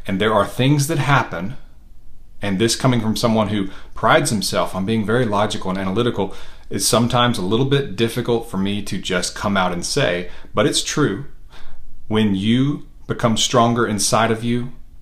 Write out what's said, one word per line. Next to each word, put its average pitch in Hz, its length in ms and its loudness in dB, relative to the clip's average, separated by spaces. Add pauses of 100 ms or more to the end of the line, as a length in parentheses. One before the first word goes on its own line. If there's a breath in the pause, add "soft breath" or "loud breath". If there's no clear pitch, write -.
And 98 140 0
there 110 140 4
are 98 120 4
things 139 420 2
that 160 100 0
happen, 123 580 0 (840)
and 101 160 0
this 113 180 2
coming 123 240 2
from 107 160 0
someone 110 320 2
who 101 220 -2 (240 loud breath)
prides 139 340 4
himself 98 460 0
on 95 100 -2
being 110 220 0
very 120 180 2
logical 104 460 0
and 92 80 -2
analytical 98 560 0 (340 loud breath)
is 107 180 -2
sometimes 120 520 2
a 95 40 -4
little 110 220 2
bit 139 320 0
difficult 117 540 -2
for 95 80 -4
me 98 240 -2
to 101 160 -4
just 90 360 -2
come 101 220 0
out 90 160 2
and 87 140 -6
say, 92 420 0 (240 loud breath)
but 110 140 4
it's 156 160 0
true. 123 420 0 (840 loud breath)
When 107 260 2
you 123 520 0 (200)
become 113 320 0
stronger 120 480 4
inside 110 440 2
of 113 140 -2
you, 120 280 -2 (280)